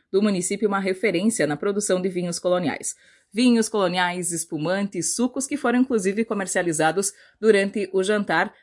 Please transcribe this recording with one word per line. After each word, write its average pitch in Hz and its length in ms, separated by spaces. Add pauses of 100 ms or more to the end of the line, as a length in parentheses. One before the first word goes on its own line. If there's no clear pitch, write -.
(100)
do 196 120
município 202 460
uma 196 120
referência 190 640
na 147 100
produção 196 440
de 185 80
vinhos 175 300
coloniais. 180 580 (360)
Vinhos 233 360
coloniais, 180 640
espumantes, 170 840
sucos 254 280
que 294 120
foram 247 240
inclusive 214 440
comercializados 180 880 (280)
durante 202 520
o 190 80
jantar 196 520 (100)